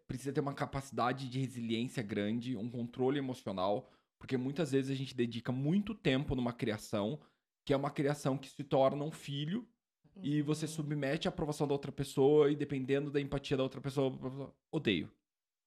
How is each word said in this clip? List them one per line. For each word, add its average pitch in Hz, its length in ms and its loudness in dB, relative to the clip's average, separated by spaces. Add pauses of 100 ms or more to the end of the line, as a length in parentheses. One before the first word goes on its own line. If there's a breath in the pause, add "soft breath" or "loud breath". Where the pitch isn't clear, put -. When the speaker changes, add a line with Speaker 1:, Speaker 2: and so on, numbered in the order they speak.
Speaker 1:
precisa 135 280 -6
ter 151 80 0
uma 139 120 -2
capacidade 131 760 -2
de 127 100 -4
resiliência 117 640 -2
grande, 110 540 -2
um 113 120 -4
controle 127 480 0
emocional, 110 720 -2 (300 soft breath)
porque - 180 -2
muitas 135 360 0
vezes 135 180 2
a 135 40 -2
gente 135 200 -6
dedica 120 360 0
muito 185 440 0
tempo 139 400 2
numa 120 180 -2
criação, 110 680 -2 (460 soft breath)
que 139 80 2
é 139 40 4
uma 143 120 -2
criação 143 480 0
que 139 120 -12
se - 140 -10
torna 139 400 4
um 156 80 -4
filho, 151 540 -6 (560)
e 147 200 2
você 151 240 0
Speaker 2:
Uhum. - 80 -4
Speaker 1:
submete 147 540 -2
à - 20 0
aprovação 151 360 -2
da 139 80 2
outra 139 180 -2
pessoa, 143 600 6
e 151 40 0
dependendo 139 540 0
da 143 100 0
empatia 139 380 -2
da 127 60 4
outra 131 180 -4
pessoa, 135 720 -2 (160)
odeio. 117 440 0
Speaker 2:
<laughs> - 60 -20 (480)